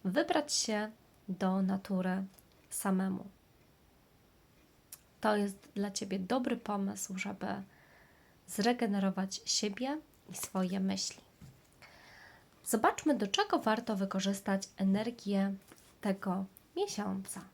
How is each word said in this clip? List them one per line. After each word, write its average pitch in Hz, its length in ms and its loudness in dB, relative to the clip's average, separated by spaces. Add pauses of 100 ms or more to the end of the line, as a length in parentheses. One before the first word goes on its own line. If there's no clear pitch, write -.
wybrać 294 480 0
się 214 380 0 (380)
do 190 340 2
natury 190 600 0 (460)
samemu. 190 540 0 (2000)
To 214 160 4
jest 202 380 -2
dla 202 160 -2
Ciebie 196 280 -4
dobry 247 380 0
pomysł, 196 640 -4
żeby 196 280 -6 (1000)
zregenerować 202 1000 2
siebie 247 540 -2 (320)
i - 60 -10
swoje 185 440 -2
myśli. 190 420 -2 (1400)
Zobaczmy, 302 500 4
do 208 120 0
czego 370 320 2
warto 220 380 0
wykorzystać 196 800 0
energię 196 760 2 (460)
tego 196 440 0 (320)
miesiąca. 196 640 -4 (140)